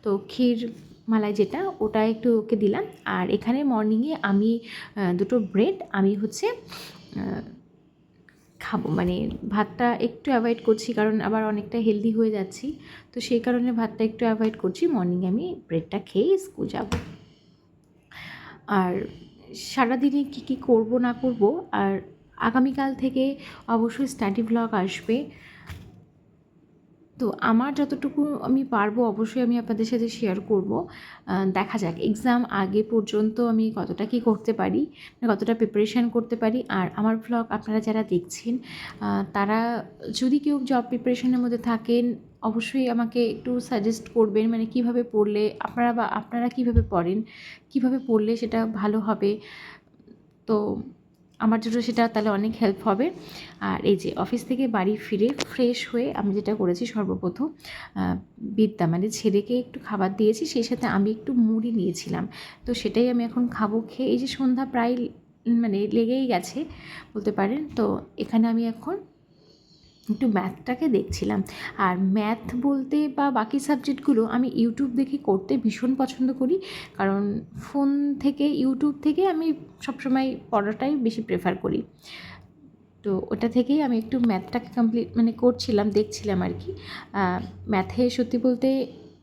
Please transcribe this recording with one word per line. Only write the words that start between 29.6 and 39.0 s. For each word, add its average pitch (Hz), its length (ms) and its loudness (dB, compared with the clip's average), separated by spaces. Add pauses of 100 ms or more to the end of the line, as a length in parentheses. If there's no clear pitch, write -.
সাথে 233 240 0
শেয়ার 202 300 -2
করব। 202 480 0 (380)
আহ, 190 260 0
দেখা 190 260 -2
যাক 170 220 -2
এক্সাম 240 500 2
আগে 196 340 2
পর্যন্ত 220 560 0
আমি 220 360 2
কতটা 196 300 -4
কী 240 140 0
করতে 220 340 2
পারি, 196 360 2
মানে - 460 -2
কতটা 214 180 0
প্রিপারেশন 226 560 2
করতে 233 260 -2
পারি। 226 340 0
আর 185 260 0
আমার 220 220 2
ভ্লগ 226 320 -2
আপনারা 214 300 -2
যারা 220 240 0
দেখছেন, 196 540 -2 (420)
আহ, 202 340 0